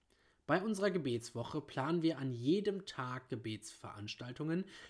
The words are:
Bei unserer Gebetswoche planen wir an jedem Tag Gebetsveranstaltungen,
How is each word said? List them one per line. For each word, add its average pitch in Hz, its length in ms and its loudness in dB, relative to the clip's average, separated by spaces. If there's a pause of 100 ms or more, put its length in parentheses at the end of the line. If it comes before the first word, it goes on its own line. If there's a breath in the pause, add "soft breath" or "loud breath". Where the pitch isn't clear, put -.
(460 soft breath)
Bei 196 160 6
unserer 202 300 4
Gebetswoche 127 720 0
planen 156 420 0
wir 160 160 4
an 135 120 0
jedem 185 540 2
Tag 127 440 -6
Gebetsveranstaltungen, 123 1400 -4 (240 loud breath)